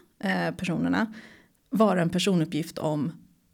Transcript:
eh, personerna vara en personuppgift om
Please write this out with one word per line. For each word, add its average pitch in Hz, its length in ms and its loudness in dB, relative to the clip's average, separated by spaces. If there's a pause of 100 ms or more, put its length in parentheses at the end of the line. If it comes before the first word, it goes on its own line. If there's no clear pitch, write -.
(240)
eh, 180 320 0
personerna 175 580 -2 (560)
vara 190 320 4
en 170 80 2
personuppgift 175 680 0
om 151 340 -2 (420)